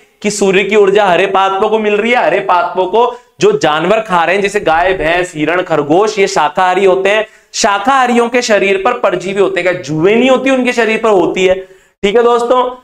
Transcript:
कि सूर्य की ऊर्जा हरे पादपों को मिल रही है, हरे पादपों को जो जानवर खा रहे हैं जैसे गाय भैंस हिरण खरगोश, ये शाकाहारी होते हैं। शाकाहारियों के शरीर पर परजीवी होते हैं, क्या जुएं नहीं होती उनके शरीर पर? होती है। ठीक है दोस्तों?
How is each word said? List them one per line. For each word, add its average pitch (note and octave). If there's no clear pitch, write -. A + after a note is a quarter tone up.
कि G#3
सूर्य G3
की G#3
ऊर्जा G3+
हरे F3+
पादपों F#3+
को A3
मिल G#3
रही A3+
है, B3
हरे F#3
पादपों F#3
को A#3
जो G3+
जानवर D#3+
खा F3+
रहे E3+
हैं G3+
जैसे G3
गाय E3+
भैंस F3
हिरण D#3
खरगोश, E3+
ये G3
शाकाहारी F#3
होते F#3+
हैं। G#3+
शाकाहारियों A#3
के A#3+
शरीर G3
पर A#3+
परजीवी F#3+
होते F3+
हैं, F3
क्या F3
जुएं D#3
नहीं B3
होती C4
उनके B3+
शरीर A3
पर? A3
होती F#3
है। F#3
ठीक -
है A#3+
दोस्तों? A#3+